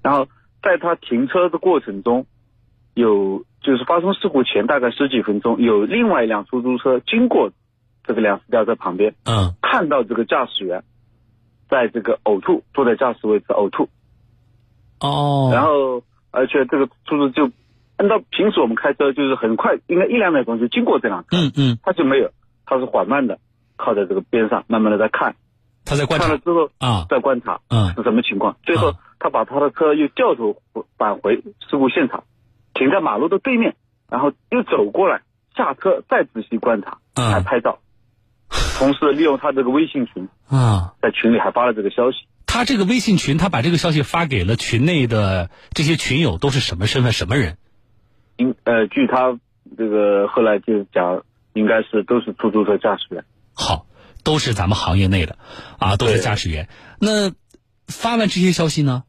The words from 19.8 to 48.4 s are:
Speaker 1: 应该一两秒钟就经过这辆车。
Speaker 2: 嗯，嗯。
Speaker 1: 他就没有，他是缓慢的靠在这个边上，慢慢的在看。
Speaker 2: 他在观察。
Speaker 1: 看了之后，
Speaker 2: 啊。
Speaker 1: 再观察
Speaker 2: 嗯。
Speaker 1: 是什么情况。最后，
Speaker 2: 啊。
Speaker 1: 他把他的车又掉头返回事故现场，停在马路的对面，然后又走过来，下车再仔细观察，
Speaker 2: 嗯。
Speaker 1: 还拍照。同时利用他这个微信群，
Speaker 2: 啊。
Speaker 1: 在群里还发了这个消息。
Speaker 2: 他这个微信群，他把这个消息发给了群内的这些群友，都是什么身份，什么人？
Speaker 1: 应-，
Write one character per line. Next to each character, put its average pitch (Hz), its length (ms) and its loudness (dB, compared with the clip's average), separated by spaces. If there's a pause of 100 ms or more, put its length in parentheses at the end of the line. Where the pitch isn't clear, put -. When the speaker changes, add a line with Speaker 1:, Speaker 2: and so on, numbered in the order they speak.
Speaker 1:
应 175 120 0
该 190 60 2
一 - 80 -2
两 202 180 2
秒 135 120 2
钟 117 160 -4
就 120 100 0
经 240 160 0
过 156 140 2
这 113 100 -2
辆 90 140 -6
车。 - 80 -20
Speaker 2:
嗯， 170 260 0
嗯。 127 260 2
Speaker 1:
他 190 80 0
就 165 140 0
没 135 120 2
有， 104 140 2 (340)
他 135 120 -2
是 127 80 -2
缓 101 240 0
慢 135 180 0
的 98 120 -6 (360)
靠 - 180 -2
在 101 120 2
这 95 100 -4
个 95 60 0
边 113 280 0
上， 110 180 -2
慢 113 140 0
慢 107 100 2
的 107 80 2
在 107 100 2
看。 - 260 -2 (480)
Speaker 2:
他 143 120 -2
在 143 100 0
观 160 140 -2
察。 170 80 0
Speaker 1:
看 156 80 2
了 135 60 -8
之 175 100 -4
后， 165 260 2
Speaker 2:
啊。 113 320 0
Speaker 1:
再 135 100 2
观 131 220 0
察 - 260 -6
Speaker 2:
嗯。 101 280 0
Speaker 1:
是 117 80 -6
什 - 80 2
么 233 100 2
情 101 180 -4
况。 - 240 -2
最 170 140 0
后， 175 140 2
Speaker 2:
啊。 - 80 -14 (200)
Speaker 1:
他 156 120 -2
把 113 120 0
他 139 160 -4
的 143 120 0
车 151 240 2
又 151 140 2
掉 240 260 0
头 - 260 -4 (360)
返 104 200 -2
回 110 200 0
事 - 400 -8
故 131 120 2
现 - 200 0
场， - 160 -10 (500)
停 131 160 2
在 196 80 2
马 214 180 -2
路 - 100 0
的 196 120 0
对 254 180 0
面， - 180 0 (320)
然 123 140 -4
后 143 100 2 (200)
又 247 100 0
走 104 300 -2
过 185 160 0
来， 120 160 -2 (320)
下 160 180 -2
车 - 340 -2
再 190 160 0
仔 - 240 -6
细 113 120 -4
观 110 240 0
察， - 160 -14 (160)
Speaker 2:
嗯。 117 160 0
Speaker 1:
还 107 80 2
拍 107 200 0
照。 - 200 -2 (960)
同 135 160 2
时 143 200 2
利 151 100 2
用 139 140 2
他 147 140 -2
这 135 120 0
个 123 80 0
微 156 160 2
信 - 180 -4
群， - 240 -12 (180)
Speaker 2:
啊。 113 540 2
Speaker 1:
在 113 80 2
群 113 240 2
里 110 60 2
还 98 100 0
发 123 160 0
了 120 80 2
这 107 80 -4
个 98 80 -2
消 123 220 0
息。 123 60 -8 (280)
Speaker 2:
他 240 200 -2
这 269 120 0
个 196 80 2
微 240 140 0
信 190 180 2
群， 139 200 0
他 185 120 0
把 120 120 -2
这 165 100 0
个 170 60 2
消 175 140 0
息 151 120 0
发 170 220 -2
给 123 180 -2
了 110 120 0
群 120 300 0
内 156 220 2
的 95 420 0 (240)
这 165 100 -2
些 156 120 2
群 139 260 -2
友， 98 160 0
都 143 120 0
是 127 100 0
什 98 180 -4
么 98 80 -2
身 127 180 0
份， 120 80 2
什 80 160 -4
么 110 80 -2
人？ 92 220 -2 (800)
Speaker 1:
应-， 127 260 0